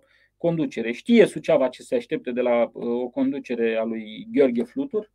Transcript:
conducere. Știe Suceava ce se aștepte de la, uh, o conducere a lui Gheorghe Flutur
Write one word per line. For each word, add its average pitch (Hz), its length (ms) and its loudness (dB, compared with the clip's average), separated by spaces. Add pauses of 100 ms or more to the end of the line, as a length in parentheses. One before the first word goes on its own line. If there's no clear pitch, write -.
(360)
conducere. 143 560 -2
Știe 214 340 6
Suceava 147 420 2
ce - 140 -10
se - 120 -6
aștepte - 380 -4
de 120 80 -4
la, 120 320 2
uh, 120 300 -4
o 123 60 -6
conducere 127 680 -2
a 113 80 -2
lui 110 480 -10
Gheorghe 123 300 4
Flutur 143 520 -6